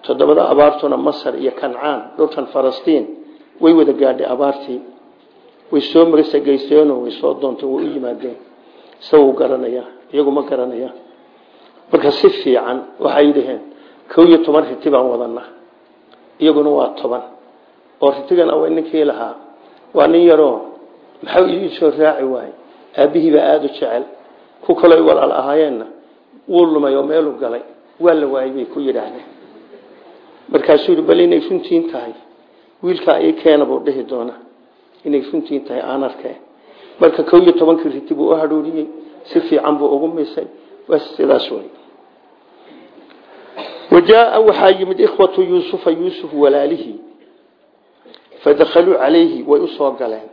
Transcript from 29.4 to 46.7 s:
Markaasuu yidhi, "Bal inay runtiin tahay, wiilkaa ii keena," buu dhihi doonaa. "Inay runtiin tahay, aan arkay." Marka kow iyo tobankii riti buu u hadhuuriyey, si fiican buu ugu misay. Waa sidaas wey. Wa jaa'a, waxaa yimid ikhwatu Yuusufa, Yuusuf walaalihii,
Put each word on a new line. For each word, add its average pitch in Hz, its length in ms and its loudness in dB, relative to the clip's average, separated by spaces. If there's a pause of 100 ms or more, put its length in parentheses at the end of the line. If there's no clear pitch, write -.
Markaasuu - 440 2
yidhi, - 100 0
"Bal 175 180 2
inay 175 200 2
runtiin 165 500 -4
tahay, 120 220 -12 (720)
wiilkaa 170 400 -2
ii 160 100 2
keena," 151 320 2
buu 131 140 -4
dhihi 135 240 -4
doonaa. 120 380 -10 (640)
"Inay 143 180 -2 (100)
runtiin 147 320 -6
tahay, 123 180 -8
aan 135 220 -6
arkay." - 300 -10 (680)
Marka 160 220 4
kow 175 200 6
iyo 175 100 6
tobankii 165 360 2
riti 139 260 -8
buu 143 160 -2
u 165 40 2
hadhuuriyey, 156 520 -4 (360)
si - 180 -2
fiican 147 380 -2
buu 143 80 -2
ugu 143 220 -2
misay. 160 380 -8 (420)
Waa 160 100 0
sidaas - 520 -2
wey. 107 180 -12 (2250)
Wa 175 100 8
jaa'a, 220 400 4
waxaa 196 300 4
yimid 185 300 -2
ikhwatu 185 420 2
Yuusufa, 180 480 -2
Yuusuf 170 440 -6
walaalihii, 143 680 -2 (1400)